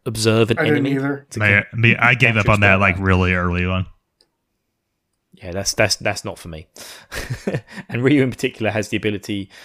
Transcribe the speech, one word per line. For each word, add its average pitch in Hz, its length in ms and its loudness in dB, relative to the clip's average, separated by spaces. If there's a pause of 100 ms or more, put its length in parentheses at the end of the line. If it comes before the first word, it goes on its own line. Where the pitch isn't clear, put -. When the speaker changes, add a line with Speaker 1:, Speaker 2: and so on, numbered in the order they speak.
Speaker 1:
observe 110 460 2
an 113 80 -2
Speaker 2:
I 156 60 0
didn't 151 140 2
Speaker 1:
enemy 139 180 0
Speaker 2:
either. 135 340 -4
Speaker 1:
to - 80 -10
Speaker 3:
Man, 104 320 4
Speaker 1:
con-, 117 100 -6
Speaker 3:
me, 117 160 4
I 120 180 2
gave 120 220 2
up 104 100 2
Speaker 1:
counter 113 60 4
Speaker 3:
on 104 80 2
that, 98 120 6
Speaker 1:
spell. 95 80 4
Speaker 3:
like, 95 180 2
really 92 340 2
early 90 320 -2
on. 92 220 -2 (1500)
Speaker 1:
Yeah, 92 140 -16
that's, 95 240 -6
that's, 107 220 0
that's - 280 -6
not 98 140 -12
for - 100 -18
me. 80 240 -16
<laughs> - 1160 -12
And 120 140 -6
Ryu 143 200 4
in 131 80 0
particular 113 400 -4
has 107 180 -4
the - 80 -4
ability 101 540 -6 (140)